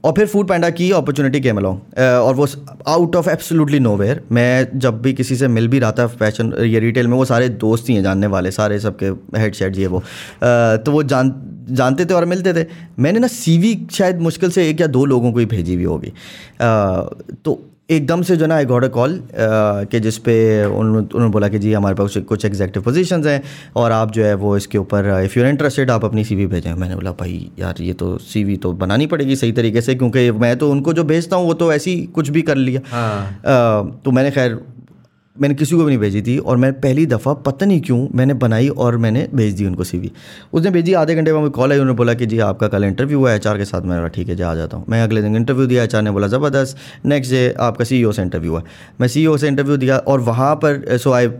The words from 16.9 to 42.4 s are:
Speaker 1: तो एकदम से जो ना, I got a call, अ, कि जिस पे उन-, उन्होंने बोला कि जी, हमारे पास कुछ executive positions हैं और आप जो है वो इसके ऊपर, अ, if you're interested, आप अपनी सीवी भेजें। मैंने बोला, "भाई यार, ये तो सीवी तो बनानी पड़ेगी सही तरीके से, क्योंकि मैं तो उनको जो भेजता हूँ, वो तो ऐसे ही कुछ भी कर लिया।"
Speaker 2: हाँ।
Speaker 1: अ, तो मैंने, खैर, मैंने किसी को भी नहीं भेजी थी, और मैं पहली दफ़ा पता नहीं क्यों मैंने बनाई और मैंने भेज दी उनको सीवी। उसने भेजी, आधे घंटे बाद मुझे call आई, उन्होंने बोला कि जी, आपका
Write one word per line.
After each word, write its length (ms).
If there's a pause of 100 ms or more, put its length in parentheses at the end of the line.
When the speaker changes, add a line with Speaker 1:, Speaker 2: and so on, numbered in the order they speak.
Speaker 1:
तो 200 (260)
एकदम 320
से 140
जो 100
ना, 140
I 40
got 160
a 80
call, 240
अ, 80 (640)
कि 160
जिस 180
पे 460
उन-, 320
उन्होंने 320
बोला 200
कि 100
जी, 140
हमारे 220
पास 220
कुछ 280
executive 380
positions 440
हैं 160 (340)
और 160
आप 180
जो 140
है 100
वो 220
इसके 220
ऊपर, 260
अ, 220
if 60
you're 220
interested, 360
आप 140
अपनी 200
सीवी 220
भेजें। 260
मैंने 220
बोला, 160
"भाई 480
यार, 220
ये 120
तो 260
सीवी 380
तो 160
बनानी 340
पड़ेगी 300
सही 160
तरीके 280
से, 140
क्योंकि 360
मैं 260
तो 140
उनको 220
जो 120
भेजता 320
हूँ, 100
वो 80
तो 180
ऐसे 180
ही 120
कुछ 260
भी 140
कर 140
लिया।" 320
Speaker 2:
हाँ। 500
Speaker 1:
अ, 40 (600)
तो 60
मैंने, 200
खैर, 300 (800)
मैंने 140
किसी 220
को 80
भी 20
नहीं 120
भेजी 240
थी, 160
और 180
मैं 160
पहली 340
दफ़ा 260
पता 340
नहीं 140
क्यों 340
मैंने 200
बनाई 340
और 280
मैंने 380
भेज 200
दी 120
उनको 180
सीवी। 280 (400)
उसने 180
भेजी, 220
आधे 220
घंटे 180
बाद 80
मुझे 100
call 220
आई, 60
उन्होंने 180
बोला 180
कि 120
जी, 120
आपका 300